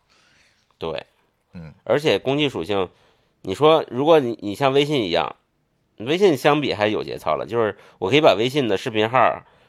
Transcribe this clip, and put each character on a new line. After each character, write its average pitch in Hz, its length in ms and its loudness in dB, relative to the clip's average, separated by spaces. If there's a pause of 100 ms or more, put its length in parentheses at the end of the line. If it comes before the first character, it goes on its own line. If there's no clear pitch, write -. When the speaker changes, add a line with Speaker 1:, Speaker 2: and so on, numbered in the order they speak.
(800)
Speaker 1:
对。 80 260 -8 (480)
Speaker 2:
嗯。 82 180 -16 (120)
Speaker 1:
而 131 160 0
且 135 180 2
工 135 220 -2
具 147 100 0
属 92 140 -6
性， 98 260 -4 (540)
你 95 100 -6
说 151 360 2
如 123 140 -4
果 160 160 6
你， 120 220 -4
你 101 140 -6
像 135 180 0
微 139 100 2
信 143 200 -2
一 87 80 -4
样， 82 240 -2 (600)
微 139 200 -4
信 185 200 4
相 151 240 2
比 95 140 -2
还 104 120 0
有 95 160 -2
节 65 140 -10
操 78 180 -2
了， 65 120 -6
就 107 100 -6
是 107 180 -2 (220)
我 92 100 -6
可 113 80 2
以 151 60 6
把 127 140 6
微 113 120 0
信 131 200 -2
的 95 100 0
视 127 140 -6
频 107 180 0
号、 117 320 2 (280)